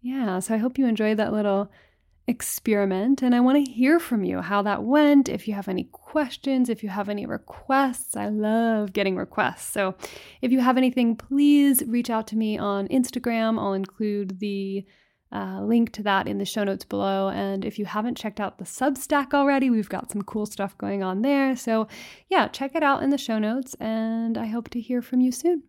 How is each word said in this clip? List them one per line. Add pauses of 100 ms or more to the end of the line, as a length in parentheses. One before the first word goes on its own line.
Yeah,
so
I
hope
you
enjoyed
that
little (560)
experiment,
and
I
wanna
hear
from
you
how
that
went.
If
you
have
any
questions,
if
you
have
any
requests,
I
love
getting
requests.
So (440)
if
you
have
anything,
please
reach
out
to
me
on
Instagram.
I'll
include
the, (460)
uh,
link
to
that
in
the
show
notes
below.
And
if
you
haven't
checked
out
the
Substack
already,
we've
got
some
cool
stuff
going
on
there.
So (400)
yeah,
check
it
out
in
the
show
notes,
and
I
hope
to
hear
from
you
soon.